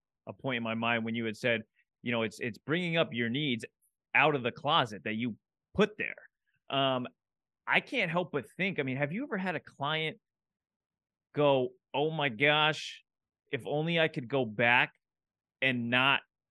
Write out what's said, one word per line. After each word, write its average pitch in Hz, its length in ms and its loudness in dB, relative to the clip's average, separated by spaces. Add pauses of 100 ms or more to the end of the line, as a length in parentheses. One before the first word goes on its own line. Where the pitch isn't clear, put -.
(280)
a 113 60 -10
point 131 240 -4
in 117 60 -4
my 113 120 -2
mind 117 300 0
when 113 100 -4
you 117 100 -2
had 107 120 -4
said, 117 240 0 (400)
you 120 100 -4
know, 117 120 0
it's, 107 160 -4
it's 120 180 -6
bringing 165 400 -2
up 160 160 2
your 117 160 -2
needs 131 360 -2 (500)
out 143 200 4
of 127 80 -2
the 117 80 0
closet 131 520 0
that 110 120 -2
you 113 200 -4 (400)
put 208 220 2
there. 64 180 -6 (600)
Um, 131 320 0 (600)
I 151 140 2
can't 220 280 -2
help 170 220 -2
but - 260 -4
think, 180 220 -2
I 143 40 -2
mean, 131 140 -4
have 143 140 -2
you 226 120 -6
ever 294 140 -6
had 185 180 -4
a 139 40 -6
client 156 580 -4 (1200)
go, 139 340 4 (240)
"Oh 147 160 0
my 151 200 -2
gosh, 147 720 2 (480)
if 127 140 -2
only 160 340 0
I 160 80 4
could 139 200 -6
go 131 180 0
back 120 480 4 (680)
and 123 280 2
not 131 320 4 (300)